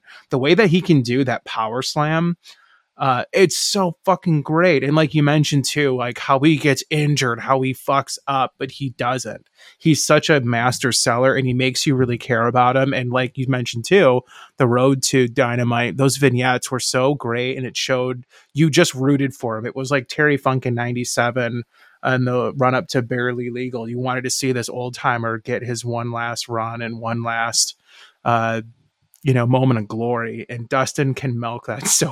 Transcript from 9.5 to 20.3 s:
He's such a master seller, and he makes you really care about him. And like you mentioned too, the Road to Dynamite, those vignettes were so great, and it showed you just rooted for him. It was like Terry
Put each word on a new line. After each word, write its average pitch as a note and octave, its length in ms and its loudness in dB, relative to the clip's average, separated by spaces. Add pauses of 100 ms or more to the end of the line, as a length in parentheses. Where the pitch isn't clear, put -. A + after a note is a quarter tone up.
He's - 260 2
such D3+ 280 4
a C#3+ 100 4
master A#2+ 500 0
seller, B2+ 440 2
and C3 100 0
he B2+ 80 0
makes B2+ 320 -2
you D3 80 2
really B2 240 0
care A#2 300 0
about B2 280 4
him. C3 200 2
And B2 160 -4
like B2+ 260 -2
you C3 100 -4
mentioned B2 380 -4
too, C#3+ 360 6 (360)
the C3+ 80 4
Road B2+ 380 4
to C3 240 2
Dynamite, A#2+ 680 0
those C3+ 200 2
vignettes B2 540 2
were B2+ 80 -4
so C3 340 0
great, B2 420 -4
and C3 120 -8
it - 100 -10
showed B2+ 480 -4 (280)
you D#3 180 4
just E3 240 4
rooted C3+ 400 0
for A2+ 240 -6
him. A#2 80 -8
It - 80 -10
was C3+ 160 -6
like C3+ 160 -2
Terry D3+ 280 2